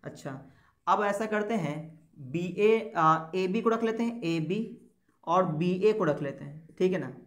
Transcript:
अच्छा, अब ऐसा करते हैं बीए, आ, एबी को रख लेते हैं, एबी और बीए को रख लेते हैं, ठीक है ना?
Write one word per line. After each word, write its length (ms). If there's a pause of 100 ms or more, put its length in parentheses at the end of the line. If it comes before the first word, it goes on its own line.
अच्छा, 360 (460)
अब 180
ऐसा 220
करते 300
हैं 200 (460)
बीए, 680
आ, 260 (180)
एबी 240
को 100
रख 120
लेते 200
हैं, 220
एबी 360 (680)
और 200
बीए 460
को 120
रख 180
लेते 220
हैं, 240 (100)
ठीक 140
है 80
ना? 120 (140)